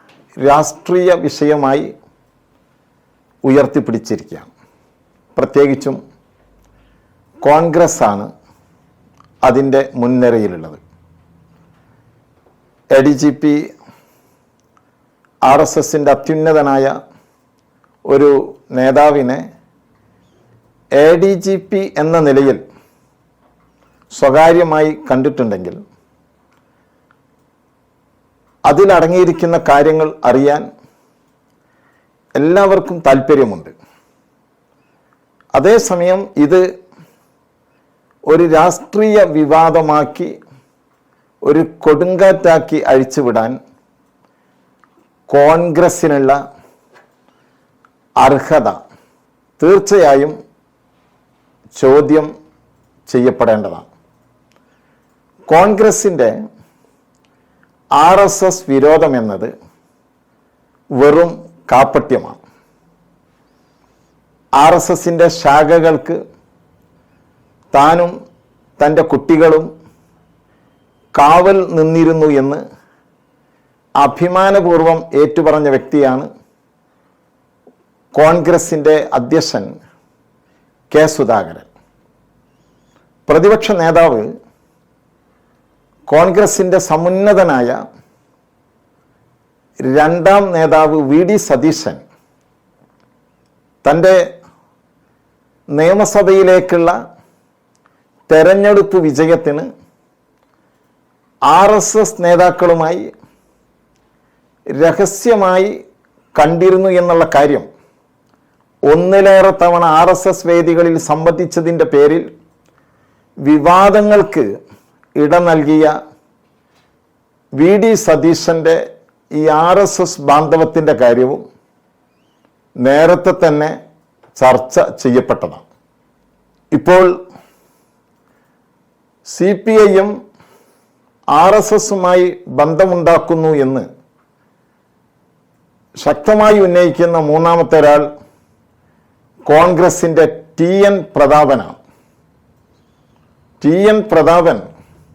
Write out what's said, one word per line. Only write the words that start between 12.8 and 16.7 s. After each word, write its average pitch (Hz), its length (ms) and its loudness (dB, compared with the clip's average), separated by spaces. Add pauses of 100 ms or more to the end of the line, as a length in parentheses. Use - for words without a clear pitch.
എ 135 160 4
ഡി 147 160 2
ജി 147 100 2 (100)
പി 151 120 0 (2000)
ആർ 143 140 4
എസ് - 160 -4
എസിന്റെ 143 340 -2
അത്യുന്നതനായ 151 720 -2 (1300)